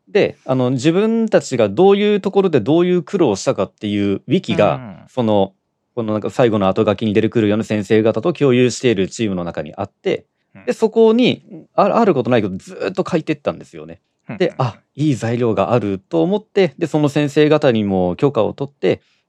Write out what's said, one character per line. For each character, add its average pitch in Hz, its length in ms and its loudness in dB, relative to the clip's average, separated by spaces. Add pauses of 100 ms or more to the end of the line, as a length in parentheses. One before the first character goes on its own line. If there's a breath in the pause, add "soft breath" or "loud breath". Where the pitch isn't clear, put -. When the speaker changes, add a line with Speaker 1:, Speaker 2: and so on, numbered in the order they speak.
Speaker 1:
で、 185 380 0
あ 131 100 -2
の、 127 160 0
自 139 200 0
分 220 380 0
た 180 120 2
ち - 160 -6
が 110 120 2
ど 180 220 4
う 202 60 4
い 208 180 2
う 196 60 -2
と 196 100 -4
こ 196 120 2
ろ 190 60 2
で 147 100 2
ど 147 200 2
う 180 60 4
い 180 60 0
う 180 120 0
苦 - 160 -4
労 143 120 4
を 98 40 0
し - 80 -8
た 127 120 0
か 101 80 -2
っ - 80 -8
て - 160 -10
い 101 260 0
う - 140 -6
ウ 123 40 -4
ィ 95 100 2
キ 107 140 -4
が、 95 200 2
Speaker 2:
う - 40 -8
ん。 101 180 -16 (100)
Speaker 1:
そ 127 160 -4
の、 101 300 2 (420)
こ 120 80 -4
の 107 100 -4
な 107 60 -2
ん - 20 -12
か 113 80 -4
最 123 200 2
後 107 100 0
の 95 80 2
後 101 180 0
書 104 100 2
き 117 100 -6
に 104 80 -2
出 107 80 2
て 107 80 0
く 120 100 -2
る 104 80 2
よ 101 80 2
う - 20 -2
な 110 60 -4
先 107 220 -4
生 110 180 2
方 110 180 0
と 170 120 -2
共 135 200 2
有 123 160 4
し 113 100 -8
て 123 120 0
い 107 40 2
る 95 120 -2
チ - 180 -6
ー 104 40 -2
ム 95 60 -4
の 87 80 -6
中 85 180 -8
に 76 140 -12
あ 98 80 -6
っ 104 60 -10
て、 - 360 -6 (300)
Speaker 2:
う - 40 -20
ん。 95 60 -18
Speaker 1:
で、 247 80 -4
そ 220 160 -2
こ 226 240 4
に、 214 600 -2
あ-、 175 100 2 (160)
あ 233 40 4
る 196 100 4
こ 127 100 0
と 120 60 -4
な 123 80 4
い 104 60 2
こ 101 60 -2
と 92 80 -8
ず 180 160 -16
ー - 160 -4
っ - 40 -10
と 185 160 -4
書 180 80 -2
い 156 60 -4
て 156 100 -4
っ - 40 -6
た - 140 -6
ん - 80 -8
で - 60 -18
す - 120 -20
よ 78 80 -16
ね。 80 160 -18 (280)
Speaker 2:
う 127 40 -10
ん。 101 40 -14
Speaker 1:
で、 - 220 -2
「あ、 123 200 -2 (160)
い 147 160 0
い 127 40 0
材 113 220 -4
料 117 180 0
が 98 160 0
あ 120 80 2
る」 101 200 -4 (100)
と 165 120 0
思 185 160 0
っ 208 80 -6
て、 185 320 0
で、 170 100 -4
そ 156 120 -2
の 147 100 2
先 147 200 -2
生 151 200 2
方 147 220 4
に 110 120 2
も 92 320 0
許 139 160 0
可 110 120 0
を 95 100 -2
取 139 160 -10
っ - 40 -20
て、 156 280 -2 (280)